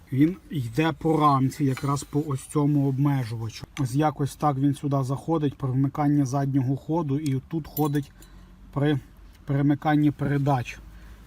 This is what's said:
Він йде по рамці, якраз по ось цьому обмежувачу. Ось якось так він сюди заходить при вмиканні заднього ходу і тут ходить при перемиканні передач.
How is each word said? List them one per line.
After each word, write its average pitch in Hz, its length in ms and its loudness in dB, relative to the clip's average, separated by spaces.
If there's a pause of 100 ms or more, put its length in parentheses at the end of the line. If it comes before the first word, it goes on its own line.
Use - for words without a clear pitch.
(120)
Він 151 240 4 (140)
йде 151 420 0
по 160 260 0
рамці, 143 480 2
якраз 139 380 -2
по 143 240 -2
ось 135 140 -4
цьому 147 460 2
обмежувачу. 127 800 -2 (120)
Ось 123 160 -2
якось 147 400 0
так 147 220 0
він 139 180 2
сюди 139 280 0
заходить 143 540 -2
при 135 120 -4
вмиканні 143 560 2
заднього 135 520 0
ходу 151 420 -2
і 135 280 -2
тут 165 200 -6
ходить 147 440 -2 (640)
при 143 260 0 (460)
перемиканні 147 640 2
передач. 139 680 -2 (480)